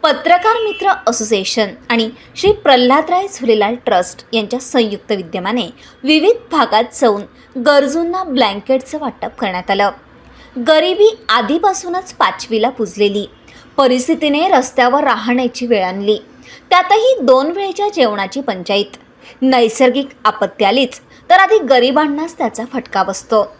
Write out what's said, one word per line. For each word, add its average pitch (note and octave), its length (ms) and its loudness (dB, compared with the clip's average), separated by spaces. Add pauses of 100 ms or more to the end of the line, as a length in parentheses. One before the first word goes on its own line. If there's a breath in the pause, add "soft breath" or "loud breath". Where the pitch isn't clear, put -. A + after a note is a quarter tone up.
पत्रकार F4+ 600 2
मित्र G4+ 300 -2 (140)
असोसिएशन G#3+ 640 -2 (220)
आणि A3+ 180 0 (280 loud breath)
श्री G4 160 2
प्रल्हादराय D#4 760 2
झुलेलाल A3 460 0 (100)
ट्रस्ट F3+ 480 -2
यांच्या A3+ 280 -4
संयुक्त A3 520 -2
विद्यमाने F#3+ 540 -4 (360 loud breath)
विविध D#4 340 2 (140)
भागात A#3+ 340 2 (100)
जाऊन G#3 280 0 (400 soft breath)
गरजूंना D4+ 600 2
ब्लँकेटचं C4 760 -2
वाटप A#3 400 -10
करण्यात F#3 320 -6
आलं. G3 200 2 (800 loud breath)
गरिबी F4+ 400 4 (200)
आधीपासूनच E4+ 840 -2
पाचवीला A3 560 -2
पुजलेली, G3+ 560 -2 (520 loud breath)
परिस्थितीने C#4+ 720 2
रस्त्यावर C4+ 560 2
राहण्याची B3 600 -2
वेळ G#3+ 180 0
आणली, G3+ 340 -2 (520 loud breath)
त्यातही G#4 520 2
दोन C4 280 4
वेळेच्या G4 380 -4
जेवणाची A3 520 -2
पंचायत. G3+ 560 -4 (460 loud breath)
नैसर्गिक C4 680 2 (160)
आपत्ती G#3 400 -2
आलीच B3 360 0 (300 soft breath)
तर F4 40 6
आधी G4 240 4
गरिबांनाच C#4+ 800 0
त्याचा A#3 340 -6
फटका A#3+ 300 -4
बसतो. G3+ 420 -2 (160)